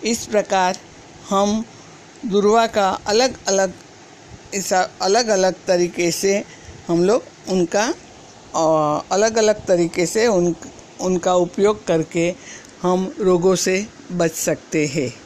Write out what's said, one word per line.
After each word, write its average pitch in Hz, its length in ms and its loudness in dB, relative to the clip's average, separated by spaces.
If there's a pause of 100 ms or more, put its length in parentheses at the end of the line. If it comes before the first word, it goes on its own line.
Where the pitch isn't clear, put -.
इस 226 220 -4
प्रकार 190 520 0 (520)
हम 208 340 0 (640)
दूर्वा 208 400 4
का 202 240 0 (160)
अलग-अलग, 202 680 0 (800)
ऐसा 185 360 0 (120)
अलग-अलग 196 520 2 (120)
तरीके 175 440 0
से 196 340 -2 (440)
हम 170 160 2
लोग 214 180 2 (260)
उनका, 196 460 0 (600)
अ, 156 480 0 (100)
अलग-अलग 214 540 0
तरीके 175 400 0
से 220 200 0
उन, 175 300 2 (440)
उनका 180 340 0
उपयोग 196 520 0
करके 165 480 0 (480)
हम 185 380 0
रोगों 185 340 4
से 190 320 -2 (260)
बच 170 200 0
सकते 156 540 -2
हैं। 139 280 -4 (120)